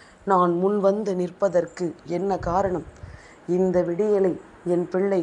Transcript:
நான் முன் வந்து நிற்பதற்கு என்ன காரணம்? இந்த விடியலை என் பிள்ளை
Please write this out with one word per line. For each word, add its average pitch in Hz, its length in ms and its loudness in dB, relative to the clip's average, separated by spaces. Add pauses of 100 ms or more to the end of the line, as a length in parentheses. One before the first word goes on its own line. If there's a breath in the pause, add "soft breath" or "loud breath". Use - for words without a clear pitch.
(260 soft breath)
நான் 180 280 4
முன் 196 260 0
வந்து 196 340 2
நிற்பதற்கு 180 720 -2 (220)
என்ன 175 280 -2
காரணம்? 180 480 -2 (640 loud breath)
இந்த 180 340 2
விடியலை 190 520 0 (320)
என் 175 200 0
பிள்ளை 185 360 0